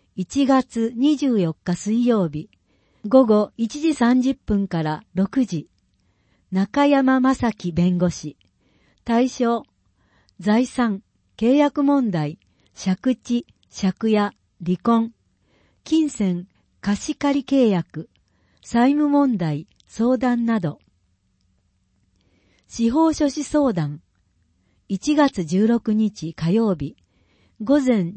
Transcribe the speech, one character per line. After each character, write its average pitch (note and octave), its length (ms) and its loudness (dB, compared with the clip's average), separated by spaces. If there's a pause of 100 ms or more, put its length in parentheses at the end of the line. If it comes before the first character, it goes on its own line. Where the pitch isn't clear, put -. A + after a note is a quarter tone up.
(160)
一 C4+ 280 -2
月 B3+ 500 0
二 C#4 220 2
十 B3 220 0
四 E3 160 0 (100)
日 F3+ 100 -2
水 A3+ 300 -2
曜 G#3+ 240 2
日、 D3 220 -10 (560)
午 C4 180 6
後 G#3+ 320 2
一 A#3 240 -6
時 D#4 140 0
三 B3 260 2
十 C4 140 0
分 G3 340 -2
か E3 140 -4
ら D#3 200 -6 (120)
六 G3+ 320 0
時。 E3 240 -8 (840)
中 G3 320 0
山 C4+ 360 4
正 B3+ 340 0
樹 F3 180 -8
弁 F3+ 240 2
護 F3 140 0
士。 - 260 -12 (680)
対 A#3+ 260 0
象、 A#3 360 -2 (760)
財 G#3+ 260 2
産、 A3 360 -4 (360)
契 A#3+ 160 2
約 C#4+ 280 2
問 C#4 280 2
題、 D#3 280 -4 (360)
借 G3 420 -2
地、 - 300 -6 (280)
借 G#3+ 380 -2
家、 G#3 220 0 (280)
離 F3 140 -2
婚、 A3+ 380 0 (680)
金 D#4 260 0
銭、 F#3 380 -4 (340)
貸 G3+ 200 -2
し D4+ 120 -6
借 C#4+ 280 -2
り - 20 -20
契 C4 240 2
約、 E3+ 420 -4 (520)
債 A#3+ 300 2
務 D4 160 0
問 C#4+ 280 2
題、 D#3 300 -4 (200)
相 B3 300 0
談 A#3+ 300 -2
な A3+ 140 0
ど。 D3+ 180 -6 (1900)
司 A#3 220 -2
法 D#4+ 220 2
書 D4 160 0
士 D4 140 -6
相 C#4 300 0
談。 D3+ 280 -6 (880)
一 C#4+ 260 -4
月 C#4 300 0
十 F#3 220 0
六 A3+ 260 0
日 G#3 420 -4
火 D#3+ 160 -2
曜 G#3+ 240 2
日、 C#3 220 -8 (640)
午 C4+ 200 2
前 G#3+ 360 0